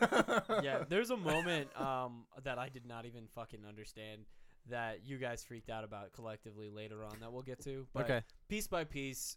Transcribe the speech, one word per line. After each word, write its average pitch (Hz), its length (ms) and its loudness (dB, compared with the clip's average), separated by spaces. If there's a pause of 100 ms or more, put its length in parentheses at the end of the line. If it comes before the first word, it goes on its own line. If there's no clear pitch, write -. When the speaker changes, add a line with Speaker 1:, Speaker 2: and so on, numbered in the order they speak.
Speaker 1:
<laughs> 220 600 6
Speaker 2:
Yeah, 135 260 2
there's 214 220 4
a 254 60 4
moment, 160 520 2 (100)
um, 127 460 0 (180)
that 127 160 -2
I 127 120 -4
did 123 160 -12
not 117 180 -8
even 117 300 -10
fucking 110 340 -10
understand 107 560 -12 (460)
that 113 340 -2
you 131 140 -6
guys 120 260 -2
freaked 117 240 -12
out 110 160 -2
about 101 280 -8
collectively 107 580 -10
later 107 340 -8
on 107 160 -10
that 117 120 -10
we'll 127 100 -6
get 127 220 -8
to. 135 280 -6
But 127 120 4
Speaker 3:
Okay. 120 180 4 (260)
Speaker 2:
piece 214 180 0
by 170 180 2
piece, 135 520 -4